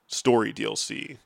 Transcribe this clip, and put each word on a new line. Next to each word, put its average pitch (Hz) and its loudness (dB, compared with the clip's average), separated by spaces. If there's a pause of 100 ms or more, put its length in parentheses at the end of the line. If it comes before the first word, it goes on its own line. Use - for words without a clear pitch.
(100)
story 113 4
D 107 -6
L 107 -4
C. - -8